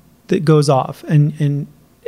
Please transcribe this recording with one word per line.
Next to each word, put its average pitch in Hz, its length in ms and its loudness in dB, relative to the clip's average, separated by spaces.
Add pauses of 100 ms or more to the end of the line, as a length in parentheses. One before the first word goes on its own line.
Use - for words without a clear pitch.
(280)
that 170 160 -2
goes 151 240 4
off. 139 360 -2
And, 151 360 0
and, 143 260 -4 (420)